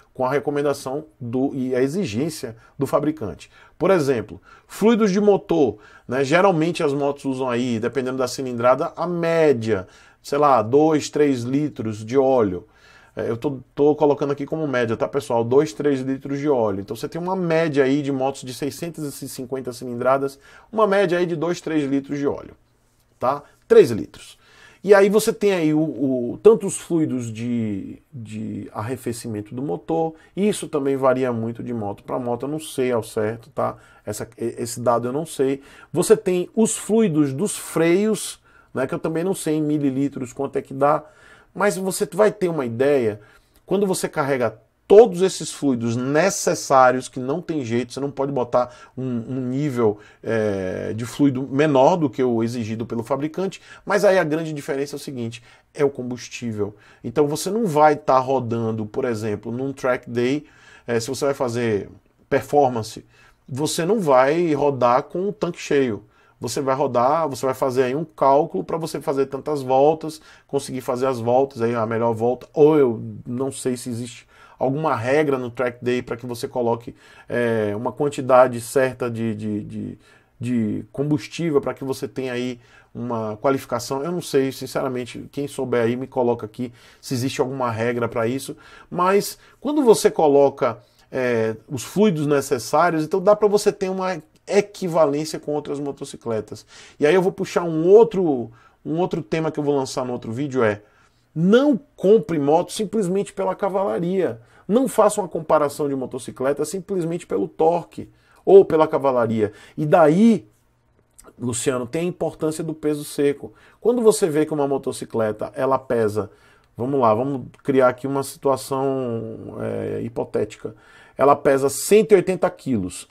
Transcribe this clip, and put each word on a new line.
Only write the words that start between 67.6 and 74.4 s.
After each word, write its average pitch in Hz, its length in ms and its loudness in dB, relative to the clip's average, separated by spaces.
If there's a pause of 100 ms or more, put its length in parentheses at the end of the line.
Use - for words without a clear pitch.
aí 123 100 0
um 156 120 -4
cálculo 156 580 2
pra 160 140 -6
você 160 240 -6
fazer 139 240 0
tantas 139 360 -6
voltas, 151 600 2 (260)
conseguir 139 320 -6
fazer 123 260 -2
as 131 140 0
voltas, 120 420 0
aí 117 140 0
a 113 100 -2
melhor 113 280 0
volta, 117 400 -2
ou 151 240 6
eu 117 260 2 (240)
não 131 240 -6
sei 127 240 -4
se 120 140 -10
existe 120 360 -10 (320)